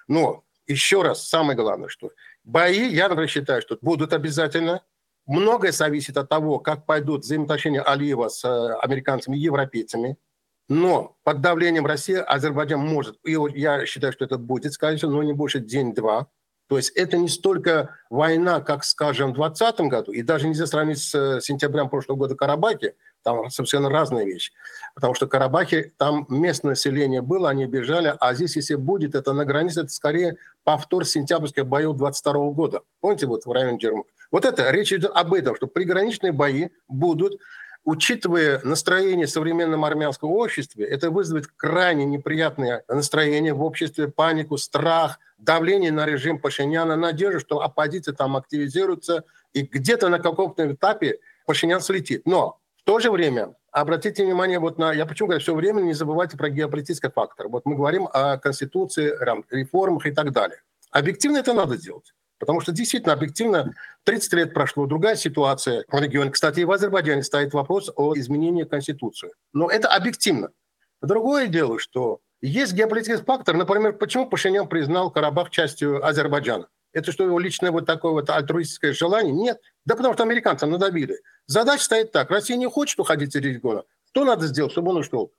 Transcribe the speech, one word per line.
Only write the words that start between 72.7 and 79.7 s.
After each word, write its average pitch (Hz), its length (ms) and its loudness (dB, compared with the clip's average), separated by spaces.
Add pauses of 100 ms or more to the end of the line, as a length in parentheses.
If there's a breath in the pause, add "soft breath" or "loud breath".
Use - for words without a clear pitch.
геополитический 220 500 0
фактор. 262 320 0
Например, 208 380 2
почему 254 340 -2
Пашинян 190 400 0
признал 165 420 0
Карабах 151 380 0
частью 147 580 -2
Азербайджана? 143 600 0 (280)
Это 160 160 -4
что, 190 120 0
его 175 140 2
личное 180 320 -2
вот 165 140 0
такое 165 280 0
вот 151 180 0
альтруистическое 151 640 0
желание? 185 360 2
Нет. 214 300 0 (240 soft breath)